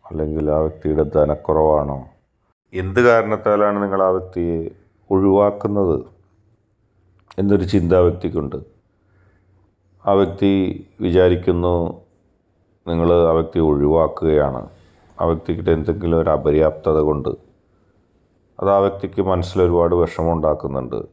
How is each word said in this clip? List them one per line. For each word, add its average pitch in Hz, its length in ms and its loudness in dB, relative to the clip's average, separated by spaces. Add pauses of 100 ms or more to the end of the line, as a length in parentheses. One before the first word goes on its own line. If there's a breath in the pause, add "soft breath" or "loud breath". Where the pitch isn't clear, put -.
അല്ലെങ്കിൽ 78 400 -6 (100)
ആ - 100 2
വ്യക്തിയുടെ 78 380 -2 (120)
ധനക്കുറവാണോ, 76 800 0 (760)
എന്ത് 92 340 -4
കാരണത്താലാണ് 104 760 2
നിങ്ങൾ 98 240 -2
ആ - 80 2
വ്യക്തിയെ 87 420 -6 (520)
ഒഴിവാക്കുന്നത് 101 880 2 (1400)
എന്നൊരു 98 320 2
ചിന്ത 87 260 2
ആ 90 60 6
വ്യക്തിക്കുണ്ട്. 80 520 -4 (1500)
ആ 101 140 0
വ്യക്തി 98 320 2 (540)
വിചാരിക്കുന്നു 87 680 2 (1120)
നിങ്ങൾ 85 200 0 (200)
ആ 80 80 2
വ്യക്തിയെ 80 340 -2
ഒഴിവാക്കുകയാണ്, 73 920 0 (560 soft breath)
ആ 85 120 -4
വ്യക്തിക്കിടെ 82 480 -4
എന്തെങ്കിലും 82 440 -2
ഒരു 82 160 0
അപര്യാപ്തത 78 600 0 (120)
കൊണ്ട്. 71 220 -4 (1300)
അത് 95 160 -2
ആ 98 80 4
വ്യക്തിക്ക് 98 460 -4
മനസ്സിൽ 90 360 -2
ഒരുപാട് 85 360 2
വിഷമം 82 340 -2
ഉണ്ടാക്കുന്നുണ്ട്. 69 640 -4 (140)